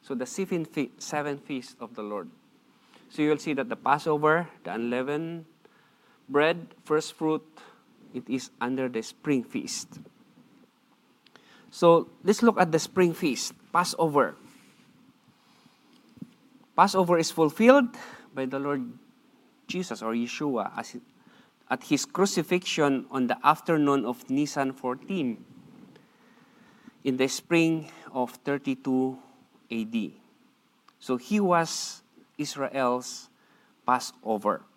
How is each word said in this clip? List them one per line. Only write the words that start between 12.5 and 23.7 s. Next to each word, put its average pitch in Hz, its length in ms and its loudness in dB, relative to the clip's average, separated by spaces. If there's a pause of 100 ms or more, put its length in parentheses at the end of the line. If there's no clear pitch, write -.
at 175 120 4
the 156 80 4
spring 175 340 2
feast, 143 400 -2 (200)
Passover. 147 600 2 (2500)
Passover 185 460 4
is 160 100 0
fulfilled 233 600 6 (440)
by 131 120 -4
the 131 120 -6
Lord 139 320 -4 (800)
Jesus 180 340 -6
or 113 120 -2
Yeshua 120 640 -2
as, - 200 -10 (720)
at 127 140 -4
his 143 220 0
crucifixion 170 1080 0
on 131 160 0
the - 180 -2
afternoon 147 600 2